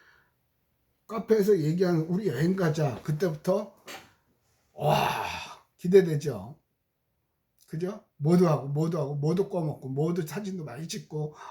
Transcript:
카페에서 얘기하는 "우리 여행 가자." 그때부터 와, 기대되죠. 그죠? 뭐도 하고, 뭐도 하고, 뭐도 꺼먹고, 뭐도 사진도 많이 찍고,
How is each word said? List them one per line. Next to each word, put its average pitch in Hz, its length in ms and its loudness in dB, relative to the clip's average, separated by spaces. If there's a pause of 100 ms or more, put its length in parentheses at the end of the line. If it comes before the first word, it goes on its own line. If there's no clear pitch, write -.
(1080)
카페에서 208 520 4
얘기하는 165 480 2
"우리 190 220 -2
여행 160 280 0
가자." 151 460 0
그때부터 180 720 -2 (1000)
와, - 520 0 (540)
기대되죠. 156 800 2 (1080)
그죠? 180 380 -8 (120)
뭐도 175 320 6
하고, 139 200 0
뭐도 160 300 -2
하고, 143 180 -4
뭐도 165 340 0
꺼먹고, 151 400 -4
뭐도 165 320 0
사진도 190 420 -8
많이 156 240 -12
찍고, 151 460 -8 (160)